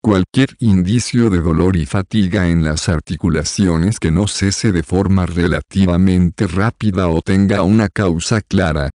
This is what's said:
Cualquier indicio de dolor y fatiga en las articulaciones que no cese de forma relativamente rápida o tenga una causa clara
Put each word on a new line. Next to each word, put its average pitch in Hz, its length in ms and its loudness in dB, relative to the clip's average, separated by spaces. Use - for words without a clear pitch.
Cualquier 104 600 0
indicio 113 680 2
de 90 100 0
dolor 85 360 0
y 80 80 0
fatiga 95 640 -2
en 85 140 2
las 78 260 -2
articulaciones 85 1080 -2
que 80 140 -2
no 98 160 0
cese 98 420 -2
de 85 140 -2
forma 92 420 0
relativamente 90 1200 0
rápida 95 640 -2
o 82 120 0
tenga 98 420 0
una 104 260 2
causa 92 520 -2
clara 78 580 -2